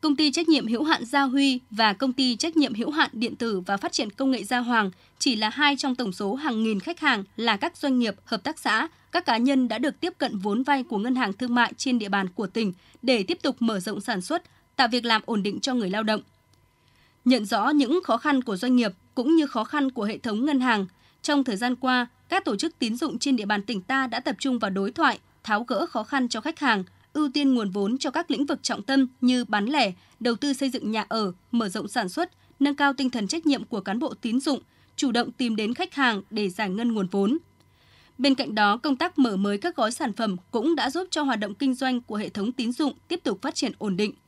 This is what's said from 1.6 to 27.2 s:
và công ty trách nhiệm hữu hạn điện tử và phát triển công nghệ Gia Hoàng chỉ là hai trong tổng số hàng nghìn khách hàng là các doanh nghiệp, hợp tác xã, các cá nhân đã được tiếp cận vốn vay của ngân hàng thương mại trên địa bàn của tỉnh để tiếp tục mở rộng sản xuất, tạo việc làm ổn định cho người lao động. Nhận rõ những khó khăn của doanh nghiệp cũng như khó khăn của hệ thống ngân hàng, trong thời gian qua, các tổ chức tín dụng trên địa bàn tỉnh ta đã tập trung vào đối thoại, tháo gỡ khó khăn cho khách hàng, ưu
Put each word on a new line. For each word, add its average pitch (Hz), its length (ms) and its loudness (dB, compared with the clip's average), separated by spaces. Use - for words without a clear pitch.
và 214 220 4
công 262 200 -2
ty 254 220 2
trách 330 220 -2
nhiệm 269 160 2
hữu 233 180 -4
hạn 294 220 0
điện 233 220 -4
tử 220 240 -2
và 196 180 -2
phát 220 140 -6
triển - 180 -4
công 269 220 0
nghệ 220 120 -2
Gia 247 160 0
Hoàng 226 320 2
chỉ 254 160 2
là 214 140 0
hai 285 280 2
trong 262 180 -2
tổng 226 160 -4
số 202 240 -4
hàng 262 280 -2
nghìn 220 160 0
khách 339 200 -8
hàng 247 240 0
là 220 220 2
các 339 200 -4
doanh 262 220 2
nghiệp, 226 160 0
hợp 220 180 -6
tác 311 160 -6
xã, 233 280 0
các 349 140 0
cá 233 120 2
nhân 254 300 2
đã 214 100 -4
được 269 220 -2
tiếp 359 180 -4
cận 226 200 -2
vốn 208 260 -2
vay 277 200 0
của 240 140 -4
ngân 247 180 0
hàng 226 180 -2
thương 240 220 -2
mại 233 220 2
trên 247 220 0
địa 202 100 -6
bàn 196 200 0
của 196 180 -6
tỉnh 208 260 -2
để 233 220 2
tiếp 320 180 -2
tục 269 180 0
mở 226 200 0
rộng 208 220 -6
sản 202 200 -4
xuất, 330 220 -4
tạo - 160 4
việc 240 140 0
làm 226 200 4
ổn 214 180 0
định 202 160 -2
cho 262 140 -2
người 220 160 0
lao 208 140 -2
động. 214 180 0
Nhận 247 200 4
rõ 220 240 2
những 294 340 4
khó 226 140 2
khăn 277 260 2
của 208 120 -2
doanh 254 200 2
nghiệp 226 160 4
cũng 269 200 4
như 302 120 4
khó 226 160 -2
khăn 269 280 0
của 247 120 -4
hệ 208 140 -2
thống 220 280 -2
ngân 285 140 2
hàng, 226 260 2
trong 285 220 2
thời 220 140 -2
gian 247 180 -2
qua, 247 320 0
các 392 160 0
tổ 269 100 0
chức 311 240 -4
tín 233 160 0
dụng 247 240 -4
trên 277 160 2
địa 214 100 -2
bàn 208 160 0
tỉnh 202 200 -6
ta 262 260 -2
đã 226 120 -4
tập 269 200 -4
trung 254 200 -2
vào 208 120 -2
đối 196 200 -2
thoại, 311 280 0
tháo 220 200 0
gỡ 240 220 -2
khó 226 180 -4
khăn 254 260 0
cho 220 120 -4
khách 320 180 -6
hàng, 220 240 2
ưu 302 200 0